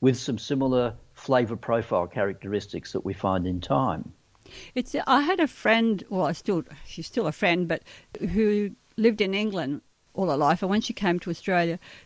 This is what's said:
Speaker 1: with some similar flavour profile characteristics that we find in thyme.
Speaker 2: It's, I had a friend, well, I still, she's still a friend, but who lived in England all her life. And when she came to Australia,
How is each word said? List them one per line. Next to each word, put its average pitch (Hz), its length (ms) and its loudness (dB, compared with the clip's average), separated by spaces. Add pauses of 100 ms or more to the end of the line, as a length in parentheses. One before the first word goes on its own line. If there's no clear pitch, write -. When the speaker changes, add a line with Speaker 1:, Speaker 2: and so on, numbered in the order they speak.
Speaker 1:
with 127 160 4
some 117 220 -4
similar 127 560 0 (200)
flavour 120 420 0
profile 110 500 0
characteristics 98 840 -4
that 95 120 -4
we 98 80 -4
find 95 340 0
in 90 140 -2
thyme. 135 500 -2 (640)
Speaker 2:
It's, - 220 -6 (100)
I 262 140 4
had 359 200 0
a 311 60 4
friend, 226 600 0
well, 185 160 0
I 147 80 0
still, 170 320 -2 (220)
she's - 200 -12
still 214 200 -2
a 151 60 0
friend, 175 360 2
but 160 140 -2 (500)
who 208 380 2 (260)
lived 220 240 2
in 190 140 0
England 196 480 -2 (320)
all 185 160 0
her 139 80 2
life. 151 240 4
And 190 80 0
when 214 100 4
she 220 140 -6
came 180 260 0
to - 80 -10
Australia, 170 500 0 (280)